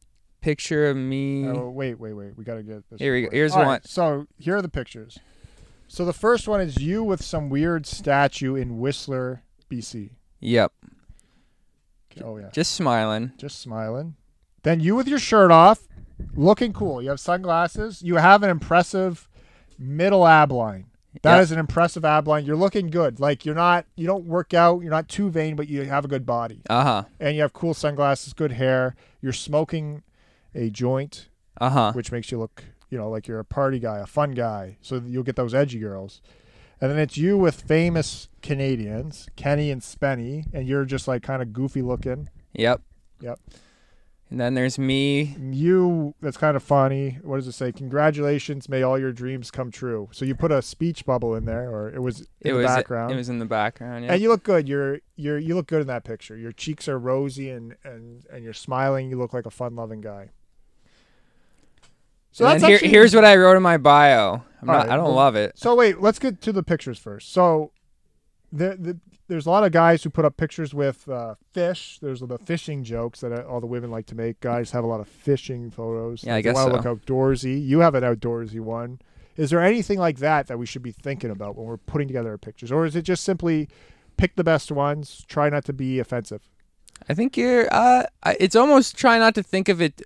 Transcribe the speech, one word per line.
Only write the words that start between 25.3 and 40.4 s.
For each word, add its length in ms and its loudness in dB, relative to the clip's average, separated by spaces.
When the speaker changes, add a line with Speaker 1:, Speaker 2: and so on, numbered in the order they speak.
Speaker 2:
vain, 260 -4
but 120 -6
you 160 -6
have 200 -2
a 40 -10
good 180 -4
body. 420 -6
Speaker 1:
Uh-huh. 360 2
Speaker 2:
And 180 -2
you 60 0
have 100 0
cool 220 -4
sunglasses, 580 -2
good 200 -4
hair. 420 0
You're 120 -6
smoking 680 -6
a 160 -4
joint, 580 -4
Speaker 1:
Uh-huh. 320 2
Speaker 2:
which 200 -8
makes 180 -10
you 80 -6
look, 260 -10
you 80 -8
know, 120 -8
like 160 -8
you're 140 -8
a 40 -12
party 340 -2
guy, 200 -6
a 80 -12
fun 260 -2
guy. 480 -6
So 240 -8
you'll 200 -6
get 120 -6
those 180 -4
edgy 240 0
girls. 420 -12
And 100 -2
then 80 -2
it's 180 -2
you 200 0
with 260 0
famous 680 -2
Canadians, 920 -6
Kenny 380 -2
and 100 -8
Spenny, 720 -6